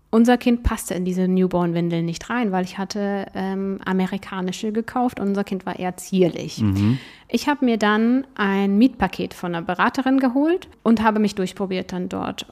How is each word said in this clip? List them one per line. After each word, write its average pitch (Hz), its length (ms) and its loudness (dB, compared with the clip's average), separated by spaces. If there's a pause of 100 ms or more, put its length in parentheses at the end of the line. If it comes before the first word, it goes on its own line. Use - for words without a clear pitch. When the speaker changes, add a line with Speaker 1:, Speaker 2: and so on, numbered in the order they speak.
(140)
Speaker 1:
Unser 233 220 6
Kind 240 260 0
passte - 300 -2
in 180 140 -2
diese 185 200 0
Newborn-Windeln 175 800 2
nicht 170 240 -6
rein, 226 240 -2
weil 185 140 0
ich - 100 -12
hatte, 202 480 -4 (100)
ähm, 190 480 -4
amerikanische 185 880 -2
gekauft 240 480 -2
und 196 100 -2
unser 196 140 0
Kind 190 220 -6
war - 140 -8
eher 180 180 -4
zierlich. 165 640 0
Speaker 2:
Mhm. 104 380 2 (300)
Speaker 1:
Ich - 200 -2
habe 277 160 0
mir 226 140 2
dann 226 560 2
ein 196 420 2
Mietpaket 202 560 2
von 175 220 -6
einer 170 100 -4
Beraterin 247 560 2
geholt 285 480 0 (140)
und 220 200 4
habe 220 160 4
mich 208 160 2
durchprobiert 185 580 -4
dann 185 180 -6
dort, - 420 -6